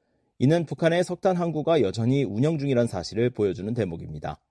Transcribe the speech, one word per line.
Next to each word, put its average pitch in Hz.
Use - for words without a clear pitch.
이는 156
북한의 170
석탄 185
항구가 165
여전히 113
운영 127
중이란 131
사실을 104
보여주는 101
대목입니다. 82